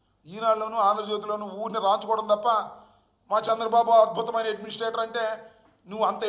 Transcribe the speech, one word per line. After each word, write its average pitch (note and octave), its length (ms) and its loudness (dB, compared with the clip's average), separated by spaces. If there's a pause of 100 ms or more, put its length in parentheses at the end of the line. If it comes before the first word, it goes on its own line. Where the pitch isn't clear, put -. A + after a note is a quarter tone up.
(260)
ఈనాడులోనూ A3 520 -2 (100)
ఆంధ్రజ్యోతిలోనూ G#3 580 -2 (140)
ఊరిని G#3+ 260 -6
రాంచుకోవడం G#3+ 480 0
తప్ప G#3 140 -2 (800)
మా G#3 160 2
చంద్రబాబు A3+ 460 2 (120)
అద్భుతమైన A3+ 500 -2
అడ్మినిస్ట్రేటర్ A3 520 -6
అంటే A3+ 180 -4 (600)
నువ్వు G#3+ 200 -2
అంత A3 220 -2